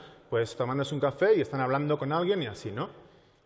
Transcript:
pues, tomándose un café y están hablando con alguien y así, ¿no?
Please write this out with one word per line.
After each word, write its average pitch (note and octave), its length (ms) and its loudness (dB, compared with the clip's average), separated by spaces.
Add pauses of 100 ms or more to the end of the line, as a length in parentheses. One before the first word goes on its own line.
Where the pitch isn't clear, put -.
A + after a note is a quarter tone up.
(300)
pues, A#2 260 0
tomándose C3 380 -2
un C#3 80 -4
café F#3 340 4
y D#3+ 60 4
están C3+ 180 -2
hablando C#3+ 380 0
con C#3 140 -4
alguien F3 320 0
y A#2 40 -4
así, G#2 240 -10
¿no? C3+ 180 -6 (560)